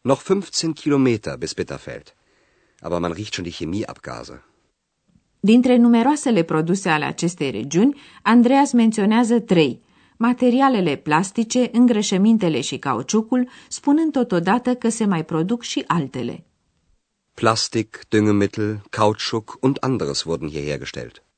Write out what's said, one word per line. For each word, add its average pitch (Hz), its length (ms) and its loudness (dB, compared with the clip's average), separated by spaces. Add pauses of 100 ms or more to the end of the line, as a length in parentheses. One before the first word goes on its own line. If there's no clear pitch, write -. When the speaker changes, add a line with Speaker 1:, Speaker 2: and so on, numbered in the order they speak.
Speaker 1:
Noch 135 200 -2
fünfzehn 180 520 -4
Kilometer 131 640 -2
bis 71 160 -10
Bitterfeld. - 640 -12 (680)
Aber 87 200 -6
man 85 120 -4
riecht 104 200 -10
schon 90 120 -8
die 85 120 -10
Chemieabgase. 67 840 -10 (1000)
Speaker 2:
Dintre 247 360 4
numeroasele 240 680 4
produse 165 460 -2
ale 151 160 0
acestei 147 460 -4
regiuni, 165 500 0 (220)
Andreas 247 500 4
menționează 226 680 2
trei: 160 440 0 (340)
materialele 247 760 2
plastice, 220 760 0
îngrășămintele 208 880 2
și 131 180 -8
cauciucul, 220 680 -2 (200)
spunând 311 440 0
totodată 233 600 0
că 247 140 -4
se 226 160 -2
mai 170 200 0
produc 180 380 -4
și - 240 -8
altele. 127 580 -6 (880)
Speaker 1:
Plastik, - 760 -2
Düngemittel, 104 840 0
Kautschuk 110 680 -4
und 135 200 0
anderes 87 440 -4
wurden 78 240 -6
hier 73 160 -8
hergestellt. 65 600 -10 (140)